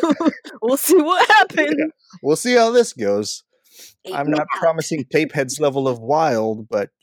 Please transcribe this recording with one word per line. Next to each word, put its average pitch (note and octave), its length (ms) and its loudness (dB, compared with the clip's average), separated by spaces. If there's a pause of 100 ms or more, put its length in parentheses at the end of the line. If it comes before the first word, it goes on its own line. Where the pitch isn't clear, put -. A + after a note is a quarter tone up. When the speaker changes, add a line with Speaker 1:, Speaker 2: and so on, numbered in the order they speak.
(640)
Speaker 1:
We'll B3 140 0
see E4+ 240 4
what F4+ 280 2
Speaker 2:
<laughs> - 20 -2
Speaker 1:
happens. D#4+ 480 4
Speaker 2:
Yeah. D#4 80 -2 (360)
We'll D3+ 140 2
see B3 180 0
how A3+ 180 4
this A#3+ 200 2
goes. G2+ 520 -4 (600)
Speaker 1:
Ape - 100 -12
Speaker 2:
I'm C#3+ 120 -4
Speaker 1:
me D3+ 60 -2
Speaker 2:
not D#3 100 0
Speaker 1:
out. D3+ 60 -8 (100)
Speaker 2:
promising D#3+ 460 -2
Tapehead's D3 560 -2
level C#3 260 0
of A#2+ 140 -2
wild, A2+ 680 -2
but, G2+ 220 -4 (120)